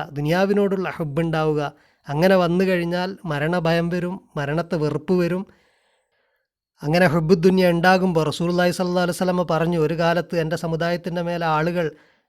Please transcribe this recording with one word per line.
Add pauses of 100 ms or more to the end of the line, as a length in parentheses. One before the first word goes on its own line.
(120)
ദുനിയാവിനോടുള്ള
ഹുബ്ബുണ്ടാവുക. (460)
അങ്ങനെ
വന്നു
കഴിഞ്ഞാൽ (160)
മരണഭയം
വരും, (200)
മരണത്തെ
വെറുപ്പ്
വരും. (1400)
അങ്ങനെ
ഹുബ്ബു
ദുനിയ
ഉണ്ടാകുമ്പോൾ
റസൂലുള്ളാഹി
സ്വല്ലല്ലാഹു
അലൈഹി
വസല്ലമ
പറഞ്ഞു,
"ഒരു
കാലത്ത്
എൻ്റെ
സമുദായത്തിൻ്റെ
മേലെ
ആളുകൾ (440)